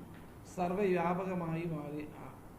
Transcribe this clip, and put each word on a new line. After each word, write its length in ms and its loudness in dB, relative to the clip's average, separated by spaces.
സർവ്വവ്യാപകമായി 1160 4
മാറി, 300 -4
ആ, 40 -10